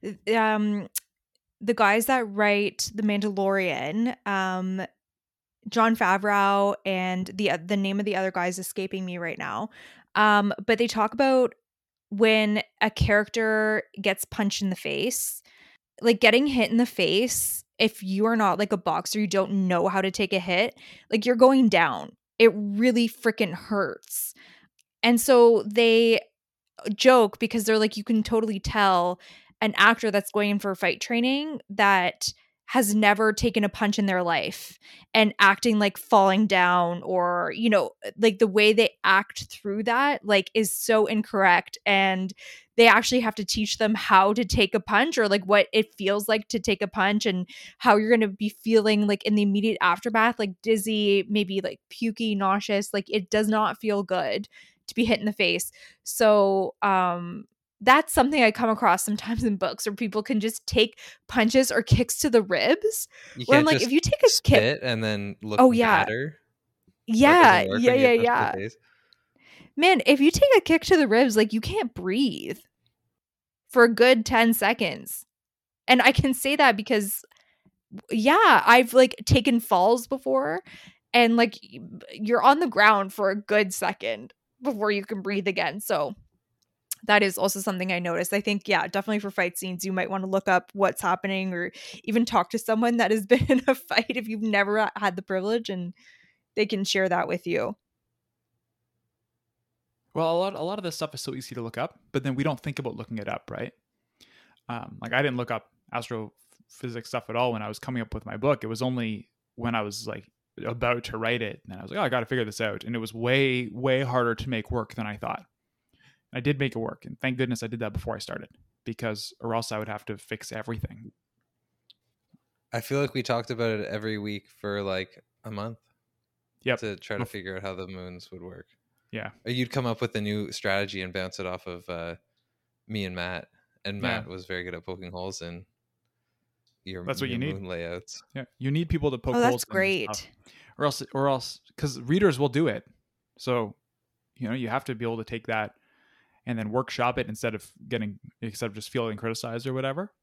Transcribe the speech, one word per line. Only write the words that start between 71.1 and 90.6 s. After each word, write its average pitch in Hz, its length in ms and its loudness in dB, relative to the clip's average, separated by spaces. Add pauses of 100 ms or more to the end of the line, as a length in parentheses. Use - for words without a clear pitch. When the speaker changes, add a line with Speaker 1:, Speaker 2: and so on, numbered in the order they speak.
Speaker 1:
like, 220 160 2
you 220 80 -2
can't 233 320 -4
breathe 185 680 -6 (1080)
for 247 140 4
a 233 100 6
good 233 320 6
ten 233 300 4
seconds. 202 720 -4 (640)
And 254 140 6
I 254 100 6
can 269 220 2
say 269 200 -2
that 277 220 4
because, 208 480 -4 (880)
yeah, 277 520 4
I've, 240 300 6
like, 262 220 6 (100)
taken 233 320 4
falls 226 480 2
before 269 560 -2 (500)
and, 233 240 4
like, 233 260 2
y-, - 180 -18 (320)
you're 214 300 -2
on 277 180 6
the 339 80 0
ground 208 440 4
for 196 180 0
a 208 100 -4
good 208 340 0
second 147 600 -6 (280)
before 214 300 -2
you 202 120 -2
can 202 160 -8
breathe 196 280 -4
again. 180 320 -4
So 151 340 -4 (880)
that 208 200 4
is 196 120 -2
also 196 220 -2
something 190 320 -6
I 175 80 -2
noticed. 175 340 -4
I 202 80 0
think, 202 280 -4
yeah, 175 180 2
definitely 196 320 -4
for 202 140 -8
fight 180 260 -4
scenes, 180 260 -10
you 190 80 -4
might 185 160 -2
wanna 190 200 -6
look 190 200 -2
up 180 240 0